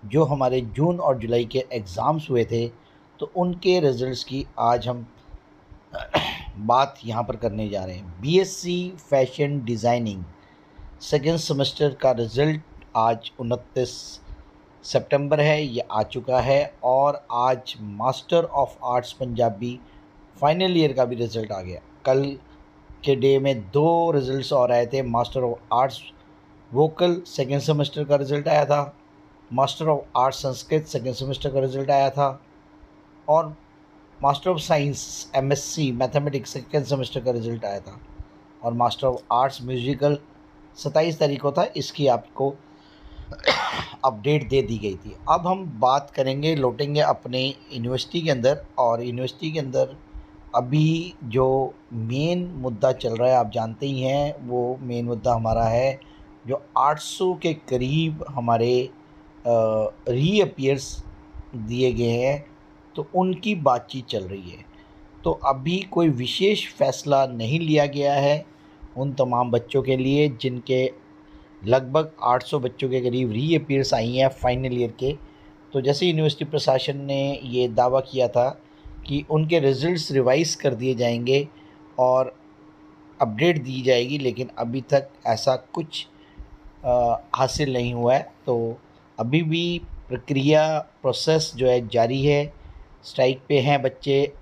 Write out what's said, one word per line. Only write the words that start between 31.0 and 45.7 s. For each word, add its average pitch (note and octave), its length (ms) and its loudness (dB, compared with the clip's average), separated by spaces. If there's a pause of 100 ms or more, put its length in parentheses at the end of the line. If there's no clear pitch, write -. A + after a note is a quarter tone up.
semester C3+ 360 -4
का C3+ 100 0
रिजल्ट C3+ 300 -2
आया C#3 200 4
था C#3 320 -2 (840)
और D3+ 280 2 (680)
Master C#3 240 2
of F#3 80 2
Science C#3+ 800 -2
एमएससी C#3 560 -2
मैथमेटिक्स C#3 580 -2
second C#3 340 -4
semester C3 360 -4
का B2 100 -2
result A#2 340 -4
आया G2+ 160 -6
था G2 200 -18 (640)
और A#2 100 -2
Master A#2+ 300 0
of B2+ 120 2 (160)
Arts B2+ 300 2
म्यूजिकल B2+ 560 0 (580)
सत्ताईस D#3 420 0
तारीख C#3+ 240 0
को C#3+ 100 0
था। E3+ 140 2 (100)
इसकी C#3+ 300 -2
आपको C3 480 0 (760)
<coughs> - 760 -4
अपडेट B2+ 440 0
दे C3+ 140 2
दी A2+ 160 -2
गई G2 160 -4
थी। - 220 -16 (120)
अब E3+ 180 2
हम F3+ 340 -4